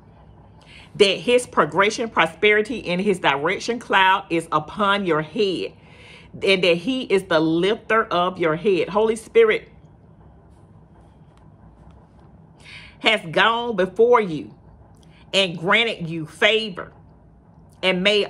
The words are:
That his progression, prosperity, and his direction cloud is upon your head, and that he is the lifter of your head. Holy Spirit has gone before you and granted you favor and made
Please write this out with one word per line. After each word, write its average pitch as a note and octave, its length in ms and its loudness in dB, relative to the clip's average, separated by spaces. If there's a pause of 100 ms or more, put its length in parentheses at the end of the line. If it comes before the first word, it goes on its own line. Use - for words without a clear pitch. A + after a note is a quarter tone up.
(960)
That F#3+ 240 2
his B3 260 0
progression, G3 640 0
prosperity, G#3 800 0
and F3 140 -4
his G3 180 -2
direction E3+ 600 -2
cloud F#3+ 500 2
is E3 220 -2
upon G3 540 0
your D#3 160 0
head, D#3 500 -4 (680)
and F#3+ 220 2
that E3+ 140 4
he B3+ 260 -4
is F#3+ 220 0
the D#3+ 160 2
lifter G3 640 0
of F3 340 -2
your D#3+ 160 0
head. F3 360 0
Holy A3 260 -2
Spirit A3 520 2 (3250)
has A3 200 2 (120)
gone A3+ 420 0
before A3 460 4
you D#3+ 340 -6 (800)
and F#3 240 0
granted G3+ 500 -2
you E3 160 -8
favor G#3+ 640 -2 (920)
and F3+ 200 0
made G3+ 280 2